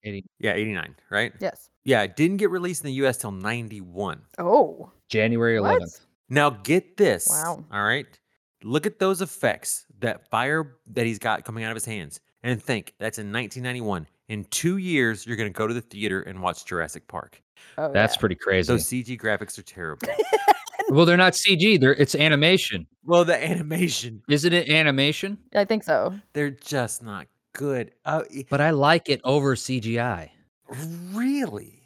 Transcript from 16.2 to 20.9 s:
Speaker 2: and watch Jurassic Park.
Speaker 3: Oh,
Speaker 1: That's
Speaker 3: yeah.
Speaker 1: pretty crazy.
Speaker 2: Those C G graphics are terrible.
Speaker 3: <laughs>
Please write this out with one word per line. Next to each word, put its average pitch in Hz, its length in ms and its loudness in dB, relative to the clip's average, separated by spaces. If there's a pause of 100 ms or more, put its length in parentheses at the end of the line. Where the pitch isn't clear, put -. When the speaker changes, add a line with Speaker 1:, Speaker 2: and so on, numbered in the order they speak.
Speaker 2:
and 92 200 -12
watch 90 240 -4
Jurassic 82 420 -6
Park. - 320 -12 (380)
Speaker 3:
Oh, 151 140 -2
Speaker 1:
That's 110 240 2
Speaker 3:
yeah. - 40 -2
Speaker 1:
pretty 98 140 2
crazy. 98 360 2
Speaker 2:
Those 120 160 2
C 123 160 -4
G 120 140 -8
graphics 110 400 -4
are 101 60 -16
terrible. 82 500 -10
Speaker 3:
<laughs> 605 60 -6 (720)